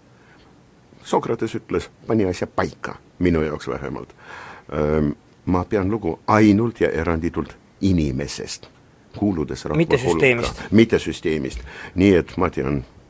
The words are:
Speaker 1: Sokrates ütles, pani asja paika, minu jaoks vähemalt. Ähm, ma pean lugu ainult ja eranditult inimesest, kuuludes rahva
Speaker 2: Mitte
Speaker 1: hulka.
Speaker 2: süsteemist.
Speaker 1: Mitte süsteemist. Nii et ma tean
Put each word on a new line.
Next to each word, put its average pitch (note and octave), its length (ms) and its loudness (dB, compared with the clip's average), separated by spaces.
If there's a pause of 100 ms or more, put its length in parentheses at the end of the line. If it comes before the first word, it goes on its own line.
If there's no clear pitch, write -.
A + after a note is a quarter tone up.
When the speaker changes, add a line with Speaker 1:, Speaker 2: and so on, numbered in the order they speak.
(1040)
Speaker 1:
Sokrates A#2 520 -4
ütles, F2+ 340 -6 (180)
pani A2 200 0
asja F2+ 200 -4
paika, - 520 -8 (200)
minu F2 240 2
jaoks D2 260 -6
vähemalt. C2 440 -10 (600)
Ähm, D2+ 400 0 (340)
ma F2+ 180 0
pean F#2+ 260 -2
lugu G2+ 360 -4
ainult G#2+ 540 4
ja E2+ 100 4
eranditult E2 680 -4 (240)
inimesest, C#2+ 840 -2 (500)
kuuludes D2+ 480 -2
rahva D3+ 140 -2
Speaker 2:
Mitte D#3+ 180 2
Speaker 1:
hulka. A#2+ 160 0
Speaker 2:
süsteemist. A#2+ 480 2 (100)
Speaker 1:
Mitte G#2+ 280 6
süsteemist. D#2 680 -4 (300)
Nii F#2+ 200 6
et D#2+ 220 0
ma F2 140 0
tean C#2 320 -2 (260)